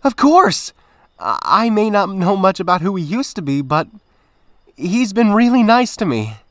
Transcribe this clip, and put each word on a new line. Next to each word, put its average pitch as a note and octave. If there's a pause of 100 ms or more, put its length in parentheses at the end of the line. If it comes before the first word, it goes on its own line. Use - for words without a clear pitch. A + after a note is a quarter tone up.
Of C4
course! E4 (460)
I, -
I G#3+
may G#3+
not G3+
know F#3+
much F#3+
about F3+
who F#3+
he F#3
used G3
to G#3+
be, C#3
but D3 (880)
he's G3
been G#3+
really A#3+
nice A3+
to -
me. G#2+ (140)